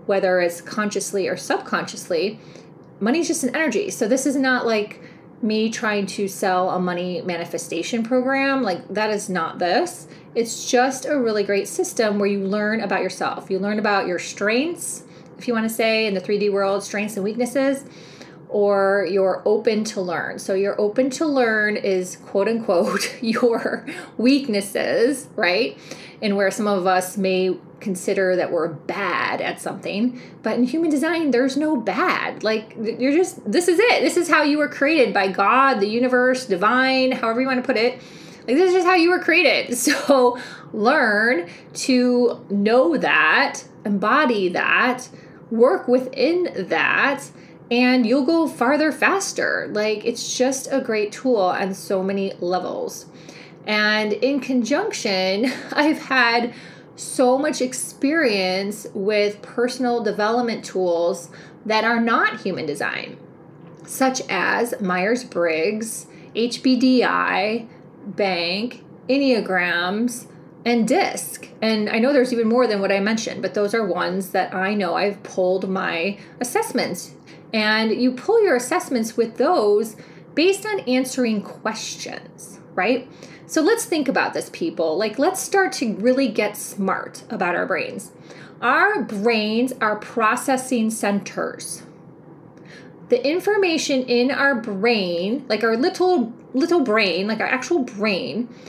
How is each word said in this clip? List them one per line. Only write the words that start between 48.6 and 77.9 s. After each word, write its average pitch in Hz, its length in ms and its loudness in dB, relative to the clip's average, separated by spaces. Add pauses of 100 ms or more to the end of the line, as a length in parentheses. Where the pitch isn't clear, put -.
faster. - 800 0
Like, 214 340 -2
it's - 300 -4
just 262 360 0
a 269 80 0
great 214 320 -2
tool 247 260 0
on 190 360 0
so 190 280 -2
many 196 380 -2
levels. 175 640 -4 (640)
And 214 460 0
in 277 260 0
conjunction, 240 1120 0 (100)
<laughs> - 120 -14
I've 294 260 2
had 240 540 2 (420)
so 254 420 2
much 302 240 -2
experience 208 1300 0
with 208 480 0
personal 240 600 -2
development 214 640 0
tools 175 640 -2 (360)
that 214 180 2
are 233 160 2
not 233 420 2
human 165 240 -4
design, - 520 -6 (680)
such 254 440 0
as 196 500 0
Myers-Briggs, 190 1300 -2 (280)
H 233 280 -2
B 262 120 4
D 247 280 4
I, 185 640 0 (380)
Bank, 190 800 -2 (260)
Enneagrams, 196 1200 0 (360)
and 233 240 2
disc. - 640 -2 (120)
And 220 280 0
I 220 100 0
know 254 140 4
there's 254 180 4
even 233 160 2
more 233 200 4
than 208 120 0
what 196 120 0
I 196 80 2
mentioned, 220 420 -2
but 190 140 -4
those 202 180 0
are 226 120 0
ones 180 440 -2
that 180 240 -2
I 190 200 -2
know 185 220 0
I've 190 280 0
pulled 190 440 0
my 185 500 -2 (220)
assessments. 240 720 -4 (420)
And 220 380 2